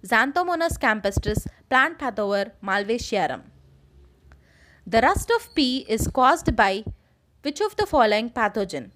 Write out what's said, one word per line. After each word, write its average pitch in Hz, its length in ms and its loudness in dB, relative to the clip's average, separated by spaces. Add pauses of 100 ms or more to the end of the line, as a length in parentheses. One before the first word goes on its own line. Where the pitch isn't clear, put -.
Xanthomonas 330 720 0
campestris, 214 680 -2 (220)
plant 269 280 2
pathover 202 540 -2 (120)
malvacearum. 196 800 -2 (1400)
The 226 160 2
rust 370 340 2
of - 200 -6
pea 262 340 0
is 220 180 -2
caused 269 480 2
by 202 300 2 (560)
which 294 200 -4
of 415 160 -2
the 415 100 0
following 226 420 2
pathogen? 196 680 -4